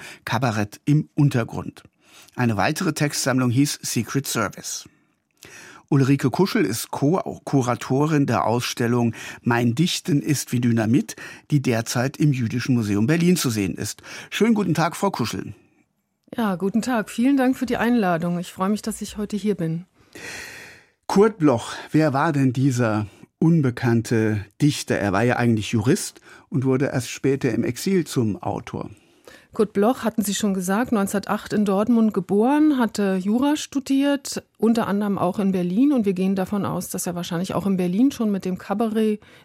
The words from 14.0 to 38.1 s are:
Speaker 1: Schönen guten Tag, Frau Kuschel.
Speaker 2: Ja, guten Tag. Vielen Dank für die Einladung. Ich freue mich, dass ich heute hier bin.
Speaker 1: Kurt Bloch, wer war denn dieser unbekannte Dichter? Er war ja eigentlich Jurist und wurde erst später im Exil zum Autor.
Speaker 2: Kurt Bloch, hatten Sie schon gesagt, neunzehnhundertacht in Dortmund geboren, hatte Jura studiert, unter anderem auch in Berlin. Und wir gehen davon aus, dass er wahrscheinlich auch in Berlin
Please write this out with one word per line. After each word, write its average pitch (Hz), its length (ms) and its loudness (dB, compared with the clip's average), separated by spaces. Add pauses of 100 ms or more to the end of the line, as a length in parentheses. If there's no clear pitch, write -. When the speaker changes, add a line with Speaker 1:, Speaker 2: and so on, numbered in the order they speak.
Speaker 1:
Schönen 220 240 2
guten 196 200 0
Tag, 165 220 0
Frau 196 160 -2
Kuschel. - 420 -6 (800)
Speaker 2:
Ja, 208 220 -2
guten 190 260 0
Tag. 226 280 -2
Vielen 269 260 2
Dank 262 220 2
für 262 80 -4
die 247 100 -2
Einladung. 180 640 0
Ich 175 140 -10
freue 190 160 -2
mich, 208 120 -2
dass - 200 -8
ich - 160 -12
heute 208 180 -6
hier 202 200 0
bin. 165 300 -4 (1200)
Speaker 1:
Kurt 214 300 4
Bloch, 143 360 2 (180)
wer 151 220 2
war 151 180 2
denn 135 220 2
dieser 120 540 2 (320)
unbekannte 117 1080 2 (160)
Dichter? 143 360 0
Er 101 140 0
war 98 120 2
ja 123 120 2
eigentlich 113 380 0
Jurist 120 480 0 (260)
und 135 160 -2
wurde 131 240 2
erst - 220 -4
später 135 420 -2
im - 140 0
Exil 185 400 0
zum 110 360 -2
Autor. - 480 -8 (640)
Speaker 2:
Kurt 208 200 -2
Bloch, 214 320 0
hatten 220 160 -2
Sie 196 120 -2
schon 202 200 0
gesagt, 190 400 -2
neunzehnhundertacht 196 580 -2
in 208 140 2
Dortmund 220 480 2
geboren, 262 640 2
hatte 208 380 0
Jura 240 420 2
studiert, 277 880 -2 (140)
unter 226 300 2
anderem 202 300 0
auch 180 220 0
in 196 120 2
Berlin. 185 400 2
Und 247 140 2
wir 196 80 2
gehen 190 240 0
davon 196 280 -2
aus, 175 220 -4
dass - 180 -6
er 175 100 -4
wahrscheinlich 175 380 -4
auch 170 140 0
in 196 80 2
Berlin 190 380 2